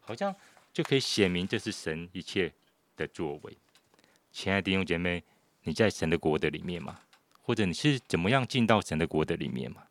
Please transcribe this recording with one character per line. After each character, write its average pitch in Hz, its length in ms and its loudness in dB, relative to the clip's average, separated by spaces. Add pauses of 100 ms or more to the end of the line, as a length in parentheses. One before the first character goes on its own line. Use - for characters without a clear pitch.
好 - 140 -10
像 196 200 -4 (380)
就 170 100 -2
可 139 140 2
以 135 40 6
显 98 300 4
明 90 160 0
这 113 120 -2
是 107 120 -6
神 85 420 -8
一 95 80 -8
切 87 320 -2 (440)
的 76 100 -4
作 73 360 -8
为。 - 140 -18 (760)
亲 - 180 -6
爱 98 60 4
的 98 60 2
弟 95 100 0
兄 95 120 2
姐 82 140 0
妹， 87 240 -2 (420)
你 85 80 -4
在 107 160 4
神 87 200 0
的 82 100 2
国 78 200 2
的 78 120 0
里 73 120 -10
面 87 200 -8
吗？ 67 160 -12 (440)
或 120 120 -2
者 110 120 0
你 87 60 0
是 143 260 0 (100)
怎 87 100 0
么 90 120 2
样 131 160 4
进 120 200 2
到 107 140 6
神 - 180 -2
的 82 80 2
国 78 180 0
的 - 120 -2
里 69 120 -4
面 62 220 -6
吗？ - 200 -16